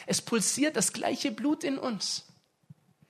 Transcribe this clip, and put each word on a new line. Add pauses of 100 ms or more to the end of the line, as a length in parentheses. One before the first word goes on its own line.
Es
pulsiert
das
gleiche
Blut
in
uns. (840)